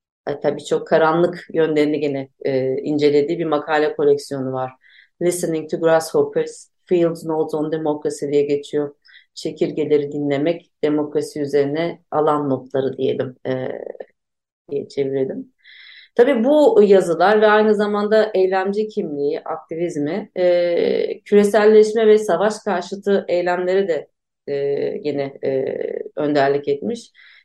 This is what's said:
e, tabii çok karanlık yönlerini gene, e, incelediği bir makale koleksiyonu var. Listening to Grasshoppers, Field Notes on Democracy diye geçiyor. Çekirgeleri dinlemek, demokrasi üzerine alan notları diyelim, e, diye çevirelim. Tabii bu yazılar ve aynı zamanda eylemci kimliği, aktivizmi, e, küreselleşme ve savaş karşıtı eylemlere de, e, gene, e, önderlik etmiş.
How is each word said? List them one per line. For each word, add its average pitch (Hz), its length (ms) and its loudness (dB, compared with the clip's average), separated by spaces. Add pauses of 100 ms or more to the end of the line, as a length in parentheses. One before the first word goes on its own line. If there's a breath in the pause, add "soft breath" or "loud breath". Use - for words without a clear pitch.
(280)
e, 143 120 -8
tabii - 240 -4
çok - 240 -4
karanlık 170 640 2
yönlerini 156 480 0
gene, 139 280 -4 (160)
e, 131 320 -2
incelediği 147 640 0
bir 165 60 -4
makale 151 520 -2
koleksiyonu 143 560 -2
var. 127 200 -6 (500 soft breath)
Listening 165 480 -4
to 160 100 -6
Grasshoppers, 160 880 0 (180)
Field 170 380 2
Notes 156 300 -4
on 156 180 -4
Democracy 151 540 -4
diye 143 160 2
geçiyor. 143 520 -4 (400 soft breath)
Çekirgeleri 147 760 -2
dinlemek, 147 580 -2 (140)
demokrasi 151 560 -4
üzerine 147 680 -2
alan 147 400 0
notları 131 460 -4
diyelim, 127 400 -4 (100)
e, 131 220 -4 (1000)
diye - 180 -6
çevirelim. 135 640 -4 (600 loud breath)
Tabii 240 300 4
bu 269 380 6
yazılar 190 580 4
ve 214 60 4
aynı 214 280 4
zamanda 208 600 2
eylemci 190 540 0
kimliği, 156 520 -4
aktivizmi, 160 960 -6
e, 175 840 0
küreselleşme 214 840 4
ve 214 120 8
savaş 208 360 0 (100)
karşıtı 196 640 -2
eylemlere 180 600 0
de, 143 200 -4 (380)
e, 143 520 -2
gene, 139 460 -6
e, 135 320 -2 (400)
önderlik 143 520 0
etmiş. 208 440 -6 (320 soft breath)